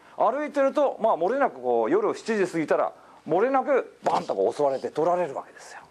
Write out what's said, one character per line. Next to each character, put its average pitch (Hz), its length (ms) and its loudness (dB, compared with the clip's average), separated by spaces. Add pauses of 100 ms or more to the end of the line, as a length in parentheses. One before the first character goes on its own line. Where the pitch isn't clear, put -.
(180)
歩 254 280 0
い 285 60 -10
て 285 100 0
る 269 120 2
と、 285 280 0
ま 220 100 2
あ、 175 60 2
漏 175 140 0
れ 269 80 -2
な 262 100 2
く 127 120 -14
こ 120 240 2
う 110 40 0
夜 185 240 2
七 - 240 -4
時 190 80 2
過 165 140 -4
ぎ 151 80 -2
た - 100 2
ら 123 160 0 (340)
漏 165 140 2
れ 240 80 2
な 269 140 0
く 247 400 -2
バ 170 160 0
ン 170 60 -8
と 131 100 -4
こ 98 140 2
う 120 40 -6
襲 147 100 -2
わ 139 80 2
れ 131 80 -2
て 113 100 -6
取 156 180 -2
ら 175 80 2
れ 175 120 -2
る 135 80 -8
わ 98 100 -10
け - 80 -20
で - 60 -20
す - 140 -20
よ。 - 60 -18 (120)